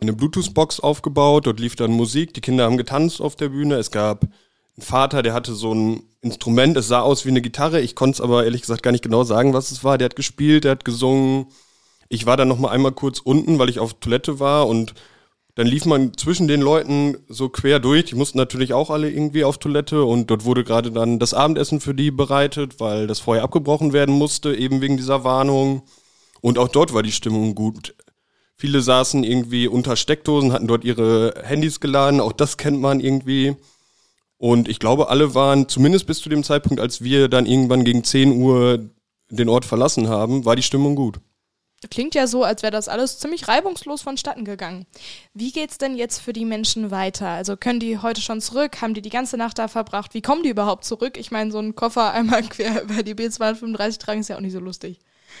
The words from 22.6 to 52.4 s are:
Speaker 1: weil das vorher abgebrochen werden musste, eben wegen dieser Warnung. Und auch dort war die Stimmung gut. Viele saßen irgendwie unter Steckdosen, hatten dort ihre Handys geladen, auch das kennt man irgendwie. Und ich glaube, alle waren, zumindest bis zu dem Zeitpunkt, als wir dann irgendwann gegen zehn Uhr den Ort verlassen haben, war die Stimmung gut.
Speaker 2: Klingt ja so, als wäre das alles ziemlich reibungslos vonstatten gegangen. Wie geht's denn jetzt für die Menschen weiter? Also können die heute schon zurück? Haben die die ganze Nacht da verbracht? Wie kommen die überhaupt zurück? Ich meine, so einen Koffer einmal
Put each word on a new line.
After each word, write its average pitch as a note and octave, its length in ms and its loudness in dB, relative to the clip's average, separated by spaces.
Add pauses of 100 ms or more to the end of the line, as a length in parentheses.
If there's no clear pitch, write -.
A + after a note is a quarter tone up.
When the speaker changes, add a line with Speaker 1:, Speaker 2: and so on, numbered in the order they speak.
Speaker 1:
weil G#2+ 280 -2
das G#2+ 140 -6
vorher A2+ 220 2
abgebrochen D3 520 0
werden C#3+ 200 4
musste, D3 400 0
eben C3 280 -2
wegen C#3 160 0
dieser C3 260 -2
Warnung. C3+ 560 2 (640)
Und A#2+ 160 2
auch B2 100 4
dort D3+ 240 2
war A2 100 2
die G#2+ 100 -4
Stimmung A2 420 -2
gut. G#2+ 400 -6 (600)
Viele C#3+ 280 0
saßen B2+ 420 2
irgendwie A#2+ 420 0
unter B2 300 0
Steckdosen, D3 560 0
hatten A#2 160 -2
dort A#2 160 2
ihre A2+ 580 2
Handys D3+ 380 -2
geladen, C#3 400 2
auch A2 120 0
das - 260 -2
kennt C#3+ 220 -2
man C3+ 200 2
irgendwie. C3+ 560 0 (800)
Und A#2+ 320 4
ich A2 100 -6
glaube, B2+ 300 2
alle C#3 260 2
waren, C#3 360 4
zumindest D#3+ 360 4
bis D#3 120 -4
zu - 100 -12
dem D3+ 160 0
Zeitpunkt, D3 360 0
als B2 220 -4
wir C3+ 260 4
dann B2 180 4
irgendwann B2+ 400 4
gegen A#2+ 180 2
zehn C3+ 380 4
Uhr B2 480 4 (400)
den A#2 180 0
Ort A#2+ 160 4
verlassen A#2 460 2
haben, A2+ 340 0
war A2+ 100 4
die B2+ 80 2
Stimmung C#3+ 340 0
gut. B2+ 220 -2 (720)
Speaker 2:
Klingt C4+ 240 -6
ja C4+ 120 2
so, B3 160 -2
als G#3+ 200 -2
wäre A3 100 -4
das G#3+ 160 -6
alles B3+ 300 -4
ziemlich D#4+ 300 -8
reibungslos D4+ 540 -2
vonstatten C4+ 440 -10
gegangen. F#3 400 -12 (480)
Wie A#3 180 -8
geht's D4+ 260 -8
denn C4+ 160 -4
jetzt A#3+ 260 -8
für B3 120 -10
die A3+ 140 -6
Menschen A3 440 -4
weiter? F#3+ 380 -6
Also F#3 280 -6
können A#3+ 240 -4
die A3+ 180 -6
heute A3+ 240 -4
schon A3 180 -8
zurück? C4+ 400 -4
Haben A3+ 140 -4
die G#3+ 80 -8
die G#3+ 80 -14
ganze B3 260 -6
Nacht A3+ 220 -6
da A3 100 -4
verbracht? G#3+ 460 -8
Wie A3 80 -8
kommen D4+ 200 0
die D#4+ 60 0
überhaupt G#3 360 -2
zurück? B3 340 -8
Ich A3+ 120 -16
meine, G#3+ 220 -4
so G#3+ 60 -8
einen G#3+ 160 -6
Koffer A#3 380 -2
einmal A#3 300 0